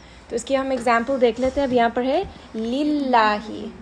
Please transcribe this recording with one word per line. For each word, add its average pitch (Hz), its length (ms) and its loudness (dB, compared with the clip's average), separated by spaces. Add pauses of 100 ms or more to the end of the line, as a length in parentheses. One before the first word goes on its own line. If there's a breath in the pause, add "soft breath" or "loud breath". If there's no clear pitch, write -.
(300 loud breath)
तो - 60 -6
इसकी - 180 -4
हम 269 180 0
एग्जांपल 240 460 0
देख 233 220 4
लेते 262 200 0
हैं। 277 80 2
अब 247 60 -2
यहाँ 233 160 4
पर 240 120 -4
है 269 200 0 (340 loud breath)
लिल्लाही, 233 1300 0